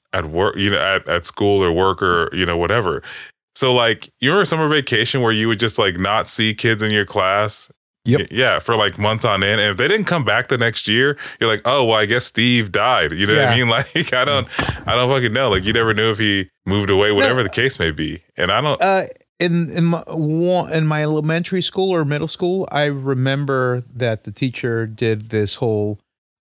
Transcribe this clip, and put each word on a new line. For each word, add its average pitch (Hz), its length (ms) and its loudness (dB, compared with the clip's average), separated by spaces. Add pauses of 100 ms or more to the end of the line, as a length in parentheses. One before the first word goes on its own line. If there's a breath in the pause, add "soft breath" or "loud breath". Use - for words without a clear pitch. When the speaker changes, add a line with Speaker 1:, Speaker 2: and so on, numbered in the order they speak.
(120)
Speaker 1:
at 87 140 -2
work, 82 300 0
you 101 140 0
know, 95 80 0
at, 92 300 0
at 85 160 0
school 101 380 0
or 87 100 2
work 92 300 2
or, 87 320 2
you 90 100 0
know, 87 120 0
whatever. 87 460 0 (520 loud breath)
So, 131 180 0
like, 117 380 0 (100)
you 123 100 0
remember 190 140 2
summer 160 240 0
vacation 131 540 0
where 113 100 2
you 110 160 0
would 113 100 0
just, 113 200 -2
like, 98 200 2
not 98 300 0
see 110 260 0
kids 110 280 0
in 107 80 0
your 104 160 2
class? 101 640 0 (340)
Speaker 2:
Yep. 117 160 4
Speaker 1:
Y-, - 100 -4
yeah, 110 280 2
for, 113 180 -2
like, 101 220 0
months 107 260 -2
on 101 180 2
end. 104 200 2
And 104 80 2
if 95 80 -4
they 131 100 2
didn't 208 180 0
come 165 180 0
back 110 240 0
the 131 100 0
next 117 280 -2
year, 131 300 2 (240 loud breath)
you're 117 100 2
like, 107 140 0
"Oh, 131 220 2
well, 110 120 4
I 107 80 4
guess 117 200 0
Steve 117 460 0
died." 101 400 2
You 92 140 0
know 107 80 4
what 113 120 4
I 117 100 4
Speaker 2:
Yeah. 123 80 2
Speaker 1:
mean? 120 60 0
<laughs> 120 240 -2
Like, - 180 -2
I 127 140 2
don't, 139 200 0 (400 loud breath)
I 110 80 0
don't 123 160 2
fucking 123 220 0
know. 127 180 0
Like, 95 140 0
you 110 80 0
never 113 220 2
knew 110 160 2
if 104 80 -2
he 101 320 0 (160)
moved 98 240 0
away, 101 180 4
Speaker 2:
No. 104 60 2
Speaker 1:
whatever 107 280 2
the 101 60 0
case 127 300 -2
may 82 120 0
be. 78 320 -6 (140)
And 87 160 0
I 113 80 2
don't 147 220 0
Speaker 2:
Uh, 190 220 2 (340)
in, 170 320 0
in 170 160 0
my, 170 220 0
wa-, 165 580 0
in 160 200 0
my 151 160 0
elementary 156 600 -2
school 190 320 -2
or 165 100 2
middle 147 240 -2
school, 185 420 -2
I 147 140 0
remember 135 1000 0 (120)
that 117 300 -2
the 107 60 -12
teacher 117 560 -4
did 110 440 -2
this 107 260 -2
whole, 107 420 -2 (420)